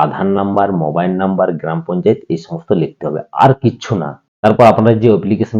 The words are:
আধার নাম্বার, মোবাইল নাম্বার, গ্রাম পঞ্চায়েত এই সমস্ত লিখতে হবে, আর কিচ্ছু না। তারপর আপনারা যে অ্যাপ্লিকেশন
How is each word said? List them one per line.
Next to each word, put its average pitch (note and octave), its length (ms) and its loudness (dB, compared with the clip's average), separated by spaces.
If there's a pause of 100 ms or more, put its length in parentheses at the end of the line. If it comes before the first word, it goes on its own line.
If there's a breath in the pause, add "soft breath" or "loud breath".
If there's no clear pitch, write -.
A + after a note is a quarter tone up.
আধার F2 260 -2 (100)
নাম্বার, G2 280 0 (160)
মোবাইল E2+ 280 -2 (100)
নাম্বার, F#2+ 260 0 (140)
গ্রাম E2 260 -6
পঞ্চায়েত F2+ 320 0 (140)
এই E3 120 -4
সমস্ত E3 240 -12 (120)
লিখতে - 260 -8
হবে, D2 120 -6 (240)
আর C3+ 80 6 (100)
কিচ্ছু - 400 -2
না। C#2+ 80 -8 (340)
তারপর G#2+ 280 4
আপনারা A2+ 300 2
যে A#2+ 100 2
অ্যাপ্লিকেশন G#2 480 0